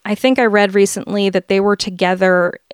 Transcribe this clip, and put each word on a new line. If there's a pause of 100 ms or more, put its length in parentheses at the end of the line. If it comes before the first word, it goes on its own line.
I
think
I
read
recently
that
they
were
together, (180)